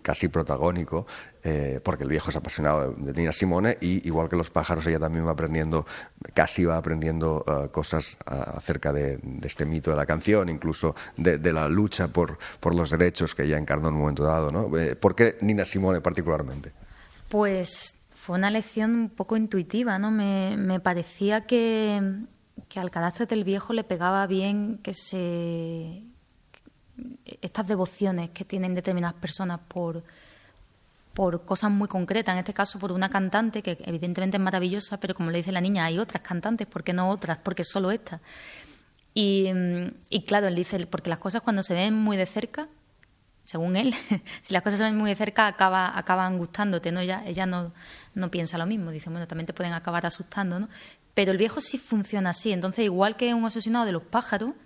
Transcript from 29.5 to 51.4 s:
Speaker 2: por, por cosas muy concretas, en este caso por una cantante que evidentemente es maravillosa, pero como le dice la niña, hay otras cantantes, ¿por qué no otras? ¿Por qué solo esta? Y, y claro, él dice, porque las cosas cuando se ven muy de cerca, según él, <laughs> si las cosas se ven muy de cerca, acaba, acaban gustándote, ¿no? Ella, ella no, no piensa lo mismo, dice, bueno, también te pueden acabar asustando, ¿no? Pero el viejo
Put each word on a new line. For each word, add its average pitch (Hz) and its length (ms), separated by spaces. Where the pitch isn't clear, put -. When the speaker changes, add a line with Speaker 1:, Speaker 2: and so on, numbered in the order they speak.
Speaker 2:
por, 170 360
por 170 320
cosas 208 260
muy 202 160
concretas, 190 460
en 180 60
este 190 140
caso 202 260
por 185 120
una 185 180
cantante 202 520
que 175 240
evidentemente 180 520
es 196 60
maravillosa, 185 560
pero 185 160
como 165 160
le 170 80
dice 175 120
la 185 100
niña, 185 240
hay 165 140
otras - 220
cantantes, 208 460
¿por - 160
qué 180 100
no 180 160
otras? 185 300
¿Por 147 160
qué 175 80
solo 190 280
esta? 165 300
Y, 196 340
y 175 140
claro, 202 240
él 175 80
dice, 175 320
porque - 220
las 165 100
cosas 196 220
cuando 202 220
se 185 100
ven 196 200
muy 214 240
de 185 80
cerca, 233 420
según 175 320
él, 240 180
<laughs> - 220
si - 120
las 180 100
cosas 202 160
se 220 60
ven 214 120
muy 214 120
de 196 60
cerca, 214 320
acaba, 185 500
acaban 185 400
gustándote, 175 540
¿no? 175 100
Ella, 185 240
ella 185 200
no, 175 280
no 185 160
piensa 170 260
lo 165 80
mismo, 196 260
dice, 156 180
bueno, 170 180
también 165 180
te - 80
pueden 175 200
acabar 170 320
asustando, 180 540
¿no? 214 100
Pero 196 180
el 190 60
viejo 220 240